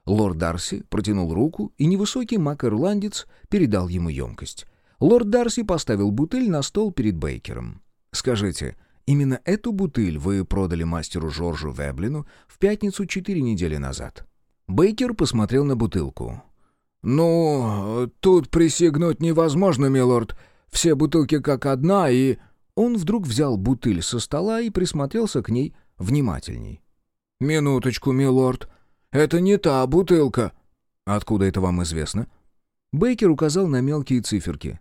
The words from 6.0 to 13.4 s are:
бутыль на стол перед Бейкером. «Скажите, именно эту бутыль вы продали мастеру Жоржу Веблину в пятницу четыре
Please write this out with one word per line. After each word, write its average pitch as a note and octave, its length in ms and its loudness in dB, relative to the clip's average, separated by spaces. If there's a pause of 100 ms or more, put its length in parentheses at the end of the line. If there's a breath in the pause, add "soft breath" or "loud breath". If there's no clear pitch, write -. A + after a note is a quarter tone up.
бутыль F3 380 0
на D3+ 120 0
стол G#3 300 -2
перед G#2+ 260 0
Бейкером. A#1 640 -8 (300)
«Скажите, G#2 680 -4 (300)
именно C3+ 380 2
эту G#3+ 260 -2
бутыль A#2+ 480 -4
вы F#2+ 260 -2
продали F2 380 -2
мастеру E2 480 -6
Жоржу D2+ 400 -6
Веблину D2 560 -6 (200 soft breath)
в - 120 -20
пятницу G3+ 480 -2
четыре F#3+ 340 -4